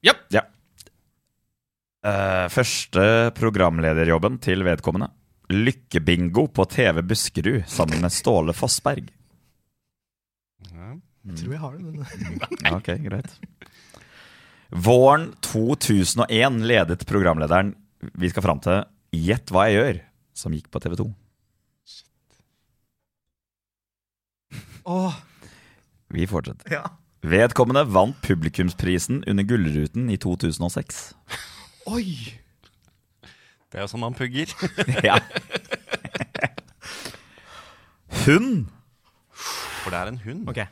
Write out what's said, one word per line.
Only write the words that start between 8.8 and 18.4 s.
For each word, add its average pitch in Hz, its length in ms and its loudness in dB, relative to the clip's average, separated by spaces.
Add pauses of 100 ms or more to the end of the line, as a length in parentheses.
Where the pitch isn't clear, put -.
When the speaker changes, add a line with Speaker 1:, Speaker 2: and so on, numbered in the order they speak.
Speaker 3:
Ja. 90 320 -18 (280)
Speaker 2:
Mm. 92 160 -12
Speaker 1:
Tror 85 160 -8
jeg 156 80 -8
har 135 120 -10
det, 175 80 -16
men 156 240 -12 (280)
<laughs> - 320 -6
Speaker 2:
Ja, 87 120 4
ok, - 120 -6 (120)
greit. - 340 -8 (1400)
Våren 127 600 6 (100)
to 117 340 -2
tusen 104 460 2
og - 120 0
en 120 320 2
ledet 92 400 2
programlederen 87 680 2 (400)
vi 90 160 -2
skal 92 160 -4